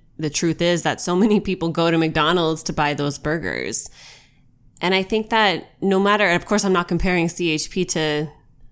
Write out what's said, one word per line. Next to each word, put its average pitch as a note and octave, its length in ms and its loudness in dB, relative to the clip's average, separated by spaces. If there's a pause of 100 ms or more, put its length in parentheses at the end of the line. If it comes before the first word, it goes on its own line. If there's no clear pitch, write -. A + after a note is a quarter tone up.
(180)
the D#3 120 -4
truth D#3+ 320 -2
is E3+ 220 2
that D3 180 -2
so F3 140 2
many G#3 240 4
people F3+ 300 -4
go E3+ 200 0
to E3 80 2
McDonald's D#3+ 640 2
to E3+ 100 -6
buy D3 200 0
those C#3+ 240 -4
burgers. F#2 720 -4 (920)
And F3 140 0
I F#3+ 80 2
think A3 300 -2
that G#3 400 0 (100)
no F#3+ 180 2
matter, G3+ 300 4
of E3+ 160 0
course, G3+ 200 0
I'm F#3+ 80 2
not F3 160 0
comparing F3 400 0
C E3+ 200 -2
H D#3 220 -2
P F3+ 140 -2
to, D#3 420 -2 (440)